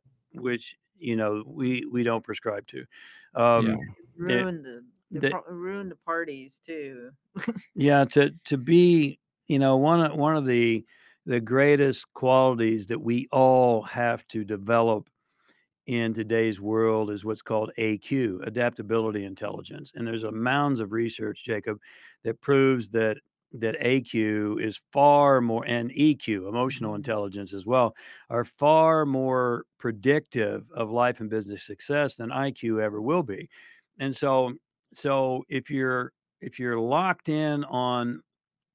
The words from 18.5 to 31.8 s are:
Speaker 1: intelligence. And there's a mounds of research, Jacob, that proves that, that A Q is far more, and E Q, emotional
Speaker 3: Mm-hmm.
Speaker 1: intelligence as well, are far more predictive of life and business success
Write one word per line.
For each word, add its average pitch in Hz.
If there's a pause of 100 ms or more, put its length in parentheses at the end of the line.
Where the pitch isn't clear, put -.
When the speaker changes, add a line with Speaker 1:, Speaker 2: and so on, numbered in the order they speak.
Speaker 1:
intelligence. 98
And 120
there's 113
a 110
mounds 127
of 104
research, 110
Jacob, 107 (420)
that 113
proves 135
that, 110 (380)
that 110
A 127
Q 107
is 107 (120)
far 143
more, 117
and 120
E 147
Q, 98
emotional 120
Speaker 3:
Mm-hmm. 104
Speaker 1:
intelligence 101
as 98
well, 120 (320)
are 117
far 160
more 127 (140)
predictive 110 (120)
of 113
life 120
and 107
business 101
success 143